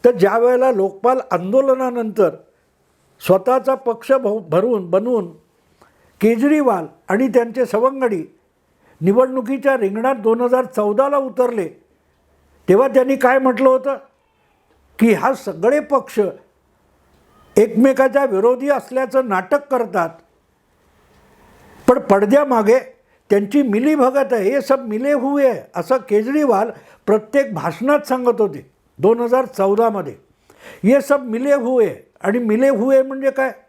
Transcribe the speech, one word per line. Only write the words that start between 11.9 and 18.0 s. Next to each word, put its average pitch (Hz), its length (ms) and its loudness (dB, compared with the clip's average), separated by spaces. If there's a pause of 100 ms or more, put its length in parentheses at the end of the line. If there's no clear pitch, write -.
तेव्हा 220 180 4
त्यांनी 262 280 2
काय 262 240 2
म्हटलं 262 300 2
होतं 269 280 0 (1000)
की 226 140 4
हा 233 200 0
सगळे 208 460 -2
पक्ष 294 400 -4 (1400)
एकमेकाच्या 262 680 2